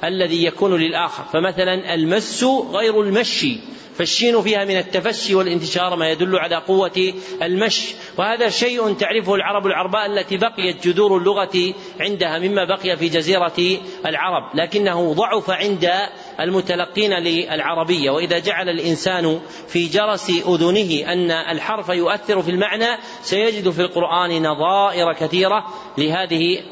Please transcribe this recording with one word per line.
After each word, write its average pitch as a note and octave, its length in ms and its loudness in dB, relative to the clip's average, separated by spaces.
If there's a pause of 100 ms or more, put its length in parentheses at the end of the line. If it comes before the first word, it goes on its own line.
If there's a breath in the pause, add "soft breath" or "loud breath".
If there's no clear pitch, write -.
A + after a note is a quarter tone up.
الذي E3+ 400 0
يكون F#3 320 2
للآخر، E3 560 -2
فمثلًا F#3 640 0
المس E3+ 500 0 (280)
غير G#3+ 280 2
المشي، G3 580 0 (360 loud breath)
فالشين A3+ 480 2
فيها G3+ 220 2
من G3 140 0
التفشي F#3+ 560 -2
والانتشار F3 640 0
ما D#3+ 140 0
يدل F3+ 280 2
على E3+ 180 0
قوة F#3 560 2 (300 loud breath)
المشي، F#3 520 0 (240 loud breath)
وهذا A3+ 300 2
شيء A#3 440 0
تعرفه G3 420 0
العرب G3 320 0
العرباء F#3+ 400 0
التي G3+ 300 -2
بقيت F#3 520 0
جذور F#3+ 300 4
اللغة F#3 560 2 (260 loud breath)
عندها E3+ 380 0
مما F#3+ 260 2
بقي F#3 320 0
في D#3+ 120 0
جزيرة F3 680 2 (280 loud breath)
العرب، D#3 500 -2
لكنه F3 560 0
ضعف G3 380 0
عند F3+ 400 0 (500 loud breath)
المتلقين F#3 720 0
للعربية. E3 1000 0
وإذا E3 280 0
جعل F3+ 300 -2
الإنسان E3+ 720 0 (280 loud breath)
في F3 180 0
جرس G3 440 0
أذنه E3+ 840 2
أن F3 180 2
الحرف E3 580 -4
يؤثر F#3 540 0
في D#3+ 80 -2
المعنى G#3 480 0 (240 loud breath)
سيجد G#3 480 0
في E3+ 120 0
القرآن E3+ 640 0
نظائر E3+ 680 2
كثيرة F#3 520 2 (340 loud breath)
لهذه E3+ 600 0 (140)